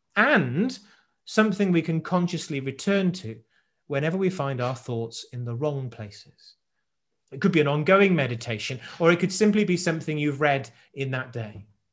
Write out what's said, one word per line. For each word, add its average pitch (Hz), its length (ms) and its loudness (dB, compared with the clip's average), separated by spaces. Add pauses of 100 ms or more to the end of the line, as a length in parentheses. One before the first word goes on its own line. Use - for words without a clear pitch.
(160)
and 208 640 2 (480)
something 202 460 2
we 165 100 4
can 160 180 0
consciously 170 600 -2
return 175 520 -2
to 113 260 -10 (480)
whenever 147 300 -2
we 190 140 0
find 139 320 -4
our 127 140 -2
thoughts 113 560 -8
in 123 120 -8
the 120 100 -6
wrong 135 360 -4
places. - 640 -18 (800)
It 139 80 -10
could 202 100 2
be 165 100 4
an 143 60 4
ongoing 180 480 4
meditation, 120 640 -4 (220)
or 170 100 6
it 175 80 6
could 185 140 0
simply 208 320 4
be 175 120 2
something 160 400 -2
you've 147 240 -2
read 139 300 2 (240)
in 135 160 -6
that 127 220 -6
day. 107 340 -10 (260)